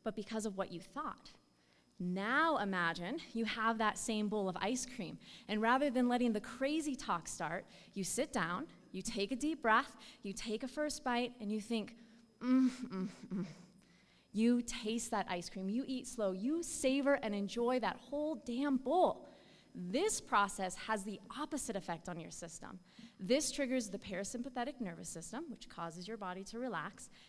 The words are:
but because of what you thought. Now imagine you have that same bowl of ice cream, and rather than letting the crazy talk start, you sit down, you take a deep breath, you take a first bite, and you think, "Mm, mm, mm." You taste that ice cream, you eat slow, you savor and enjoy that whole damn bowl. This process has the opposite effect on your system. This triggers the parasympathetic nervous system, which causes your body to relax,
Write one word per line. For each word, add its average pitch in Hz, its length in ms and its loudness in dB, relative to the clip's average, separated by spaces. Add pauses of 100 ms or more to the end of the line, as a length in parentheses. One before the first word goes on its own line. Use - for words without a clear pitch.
but 208 120 -2
because 220 320 -2
of 190 100 -6
what 190 140 -2
you 170 80 -6
thought. - 500 -8 (720)
Now 226 580 2
imagine 185 640 0 (140)
you 226 120 0
have 226 320 2
that 214 220 2
same 214 280 0
bowl 202 220 2
of 175 100 -2
ice 247 280 0
cream, - 320 -8 (280)
and 208 140 0
rather 262 300 6
than 247 180 4
letting 240 240 4
the 214 80 0
crazy 285 540 -2
talk 175 320 -2
start, 165 400 -4 (260)
you 196 100 -2
sit 285 300 0
down, 185 320 0 (260)
you 185 120 -6
take 196 280 0
a 262 40 -2
deep 302 260 0
breath, 233 340 6 (280)
you 196 100 -4
take 220 300 -4
a 254 40 -4
first 302 360 -2
bite, 247 360 2
and 208 120 -4
you 214 100 0
think, 214 340 -2 (460)
"Mm, 254 300 6
mm, 190 380 -2 (220)
mm." 180 140 0 (840)
You 240 320 4
taste 233 480 -4
that 202 180 0
ice 175 180 -2
cream, 190 220 -4
you 240 180 0
eat 254 200 -4
slow, 202 240 0
you 269 320 0
savor 277 500 4
and 226 220 0
enjoy 233 460 2
that 196 160 2
whole 302 380 -2
damn 254 420 0
bowl. 285 520 4 (480)
This 233 440 0
process 196 540 2
has 214 280 -2
the 202 160 -6 (180)
opposite 277 380 -4
effect 170 320 -6
on 175 100 -6
your 170 140 -10
system. - 480 -12 (400)
This 240 320 2
triggers 254 380 0
the 196 100 -6
parasympathetic 240 800 -6
nervous 175 300 -6
system, 240 400 -8
which - 180 -12
causes 170 400 -8
your 220 80 -6
body 190 300 -6
to 190 140 -8
relax, 196 500 -4 (200)